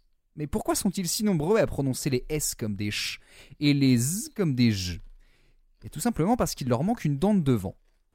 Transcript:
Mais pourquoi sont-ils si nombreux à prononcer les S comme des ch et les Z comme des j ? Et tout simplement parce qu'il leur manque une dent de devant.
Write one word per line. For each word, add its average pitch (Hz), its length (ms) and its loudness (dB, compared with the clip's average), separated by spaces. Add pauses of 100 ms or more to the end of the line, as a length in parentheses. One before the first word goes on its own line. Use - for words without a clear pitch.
(340)
Mais 156 140 -8
pourquoi - 260 -2
sont-ils 185 340 -2
si - 140 -4
nombreux 202 380 2
à 143 80 4
prononcer 139 420 -2
les 123 180 0
S - 280 -4
comme 107 180 -6
des 104 160 -4
ch - 300 -6 (400)
et 143 140 4
les 135 220 6
Z 180 380 -2
comme 160 220 0
des 120 160 6
j ? 90 280 -4 (840)
Et 107 40 -14
tout 151 120 -10
simplement 226 360 0
parce 208 200 -2
qu'il 135 120 -6
leur 120 140 2
manque 226 220 -2
une 143 160 0
dent 202 140 2
de 196 60 2
devant. 120 360 0 (380)